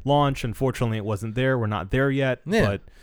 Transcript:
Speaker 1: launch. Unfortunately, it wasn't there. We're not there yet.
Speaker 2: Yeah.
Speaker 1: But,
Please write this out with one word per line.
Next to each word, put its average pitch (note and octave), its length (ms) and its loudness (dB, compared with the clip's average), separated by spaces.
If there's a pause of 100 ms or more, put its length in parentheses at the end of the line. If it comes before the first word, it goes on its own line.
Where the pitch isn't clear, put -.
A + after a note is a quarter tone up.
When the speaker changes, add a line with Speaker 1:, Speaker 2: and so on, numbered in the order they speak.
Speaker 1:
launch. C#3+ 400 2
Unfortunately, A#2+ 540 -2
it G2+ 80 -6
wasn't G#2+ 300 -4
there. C3 220 2
We're A2+ 100 0
not F#2+ 240 -4
there C#3 200 2
yet. C3+ 340 0
Speaker 2:
Yeah. G3+ 220 2
Speaker 1:
But, G2+ 140 -2 (220)